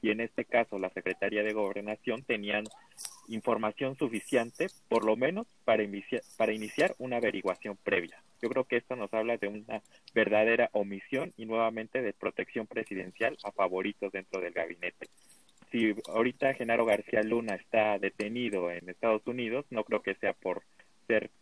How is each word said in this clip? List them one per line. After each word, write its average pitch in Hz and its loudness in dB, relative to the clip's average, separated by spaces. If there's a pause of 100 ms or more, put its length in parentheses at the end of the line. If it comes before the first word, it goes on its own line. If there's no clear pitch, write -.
y 110 2
en 107 0
este 117 -4
caso 113 2
la 92 -2
Secretaría 98 -2
de 107 0
Gobernación 107 -2
tenían 104 -2 (640)
información 113 -2
suficiente, 117 -2 (220)
por 110 2
lo 110 4
menos, 170 -2 (180)
para 110 6
inicia-, 101 -4 (140)
para 110 2
iniciar 110 0
una 127 -2
averiguación 98 -2
previa. 90 0 (220)
Yo 117 0
creo 131 0
que - -2
esto - -4
nos 107 -6
habla 113 0
de 104 -4
una 107 -8 (320)
verdadera 110 6
omisión 104 -2
y 113 -10
nuevamente 113 -2
de 104 -2
protección - -4
presidencial 104 -4
a 104 -6
favoritos 98 -2
dentro 95 -6
del 87 -6
gabinete. 87 -6 (640)
Si 110 2 (140)
ahorita 127 0
Genaro 117 2
García 107 2
Luna 113 0
está 107 2
detenido 104 -2
en 87 -8
Estados 107 0
Unidos, 123 -4
no 110 -2
creo 107 -2
que 98 -2
sea 98 0
por 92 -4 (460)
ser 107 2 (120)